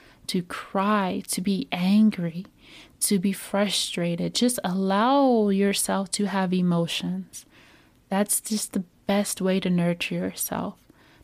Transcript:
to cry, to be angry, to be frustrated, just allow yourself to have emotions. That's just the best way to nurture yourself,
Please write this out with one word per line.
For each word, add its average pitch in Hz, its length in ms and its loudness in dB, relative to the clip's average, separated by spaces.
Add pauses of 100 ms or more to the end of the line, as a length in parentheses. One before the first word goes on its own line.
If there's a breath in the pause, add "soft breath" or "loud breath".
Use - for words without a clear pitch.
(260 soft breath)
to 185 160 -2
cry, 196 880 -2
to - 120 -4
be 185 320 -2
angry, 185 760 2 (520 loud breath)
to 202 200 2
be 190 120 0
frustrated, 175 1040 -2
just 247 300 0
allow 214 840 2
yourself 196 600 0
to - 160 -2
have 190 260 0
emotions. 180 920 0 (640 soft breath)
That's 202 320 0
just - 320 -6
the 196 100 -2 (220)
best 202 340 0
way 190 200 2
to 185 100 -2
nurture 175 460 0
yourself, - 640 -6 (440 soft breath)